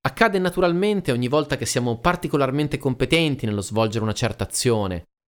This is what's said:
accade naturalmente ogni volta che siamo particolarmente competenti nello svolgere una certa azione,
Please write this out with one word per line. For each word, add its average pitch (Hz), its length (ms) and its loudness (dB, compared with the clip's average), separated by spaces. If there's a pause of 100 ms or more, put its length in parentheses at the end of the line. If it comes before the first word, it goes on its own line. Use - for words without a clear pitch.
accade 202 340 2
naturalmente 180 720 0
ogni 123 160 0
volta 143 300 0
che 117 80 -4
siamo 120 340 -2
particolarmente 143 760 0
competenti 139 680 0
nello 104 160 -2
svolgere 107 420 0
una 107 100 0
certa 101 320 -2
azione, 98 600 0 (240)